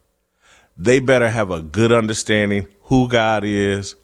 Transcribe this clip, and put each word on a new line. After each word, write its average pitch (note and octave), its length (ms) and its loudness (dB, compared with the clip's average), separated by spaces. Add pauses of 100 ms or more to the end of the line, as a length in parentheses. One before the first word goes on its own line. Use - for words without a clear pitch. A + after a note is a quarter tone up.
(760)
they A#2+ 240 2
better B2 300 2
have A2 200 -4
a E2 120 -6
good G2+ 300 0
understanding G#2+ 760 0 (140)
who B2+ 260 0
God A2 360 0
is, G2+ 600 -2